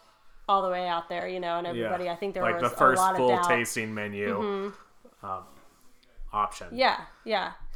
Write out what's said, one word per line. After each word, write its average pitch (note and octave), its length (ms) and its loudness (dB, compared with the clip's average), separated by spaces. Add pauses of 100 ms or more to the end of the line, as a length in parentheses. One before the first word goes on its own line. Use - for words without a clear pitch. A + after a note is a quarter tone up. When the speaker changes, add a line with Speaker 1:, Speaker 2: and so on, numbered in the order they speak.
(500)
Speaker 1:
all G3 140 6
the F#3 80 2
way F3+ 160 -2
out E3+ 200 -2
there, F3 200 -4
you F#3 120 -6
know, E3+ 200 0
and F3 80 -4
Speaker 2:
Yeah. E3+ 180 -2
Speaker 1:
everybody, F3+ 240 -2
I F3 60 -4
think G3 180 -4
there F#3 80 -4
Speaker 2:
Like, E3+ 180 2
Speaker 1:
was - 120 2
Speaker 2:
the - 60 -8
first C3 220 6
Speaker 1:
a F#3 60 6
lot F#3+ 100 4
Speaker 2:
full B2+ 160 4
Speaker 1:
of A#2+ 100 4
doubt. - 60 4
Speaker 2:
tasting A2+ 460 0
menu, G2+ 480 -2
Speaker 1:
Mm-hmm. G3+ 840 -8
Speaker 2:
um, - 200 -8 (880)
option. G#2 400 -2
Speaker 1:
Yeah, A#3+ 320 0 (180)
yeah. F#3+ 300 -4 (220)